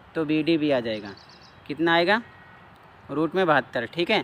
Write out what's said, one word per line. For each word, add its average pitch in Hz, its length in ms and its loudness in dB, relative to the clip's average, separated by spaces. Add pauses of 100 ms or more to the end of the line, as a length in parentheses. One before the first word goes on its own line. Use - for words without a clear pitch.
(140)
तो 160 120 -2
बीडी 156 320 2
भी 151 120 0
आ 131 120 2
जाएगा। 104 320 -8 (520)
कितना 165 280 0
आएगा, 180 260 2 (880)
root 151 240 -2
में 185 120 2
बहत्तर। 131 420 2
ठीक 175 220 -2
है, 190 140 2